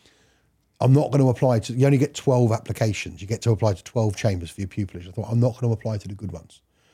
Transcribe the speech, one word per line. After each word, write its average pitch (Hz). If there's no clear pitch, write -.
"I'm 131
not 143
gonna 139
apply 123
to," -
you 127
only 139
get 135
twelve 123
applications. -
You 101
get 113
to 117
apply 107
to -
twelve 110
chambers 90
for 101
your 95
pupillage. 90
I 90
thought, 110
"I'm 117
not 120
gonna 117
apply 107
to -
the 104
good 98
ones -